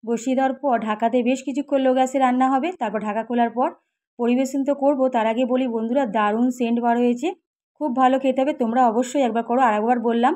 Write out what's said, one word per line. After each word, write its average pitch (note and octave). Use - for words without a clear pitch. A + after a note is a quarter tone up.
বসিয়ে A#3
দেওয়ার C4
পর B3+
ঢাকা G#3+
দিয়ে B3
বেশ B3+
কিছুক্ষণ C#4+
লো C4
গ্যাসে C4
রান্না B3+
হবে। C4+
তারপর A3
ঢাকা G#3+
খোলার A#3
পর B3+
পরিবেশন C4
তো C#4+
করবো, C#4
তার A#3
আগে A3+
বলি B3+
বন্ধুরা, A3+
দারুণ G#3+
সেন্ট A#3+
বার A#3
হয়েছে, B3
খুব D4+
ভালো B3+
খেতে C4
হবে। C#4+
তোমরা A#3
অবশ্যই B3
একবার A#3
করো। A#3+
আর A#3
একবার A3+
বললাম A#3